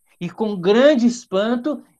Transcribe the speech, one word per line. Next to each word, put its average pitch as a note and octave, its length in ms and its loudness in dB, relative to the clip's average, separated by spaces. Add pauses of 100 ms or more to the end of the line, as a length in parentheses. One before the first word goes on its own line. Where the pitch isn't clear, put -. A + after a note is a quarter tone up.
(200)
e F3 80 -6
com G#3 280 -6
grande A#3 500 4
espanto, A#3+ 800 -4 (160)